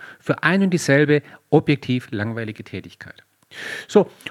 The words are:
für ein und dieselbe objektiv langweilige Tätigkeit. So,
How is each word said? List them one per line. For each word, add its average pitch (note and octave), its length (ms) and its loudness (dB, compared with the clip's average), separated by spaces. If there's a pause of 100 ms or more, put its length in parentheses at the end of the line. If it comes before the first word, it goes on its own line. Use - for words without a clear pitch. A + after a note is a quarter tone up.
(180)
für - 240 -4
ein F3+ 180 2
und F#3+ 100 2
dieselbe D3 520 2 (280)
objektiv C#3 600 0
langweilige A2 540 -8
Tätigkeit. - 580 -16 (640)
So, - 240 4 (200)